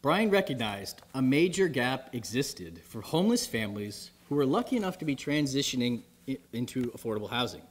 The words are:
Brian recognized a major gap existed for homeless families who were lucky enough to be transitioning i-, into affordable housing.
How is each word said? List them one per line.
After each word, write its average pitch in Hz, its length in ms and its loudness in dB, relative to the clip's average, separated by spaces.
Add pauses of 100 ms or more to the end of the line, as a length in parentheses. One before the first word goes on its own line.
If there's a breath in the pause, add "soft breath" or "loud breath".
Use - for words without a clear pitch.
Brian 202 280 4
recognized 117 720 0 (120)
a 131 80 0
major 170 480 4
gap 131 440 0
existed 101 680 -6
for - 160 -12
homeless 202 480 2
families 104 640 -4 (160)
who 143 80 -2
were 143 100 4
lucky 226 300 2
enough 190 220 -2
to 165 80 -8
be 143 100 0
transitioning 135 840 0 (260)
i-, 135 100 -4 (140)
into 120 400 -2
affordable 104 380 -4
housing. 117 420 -2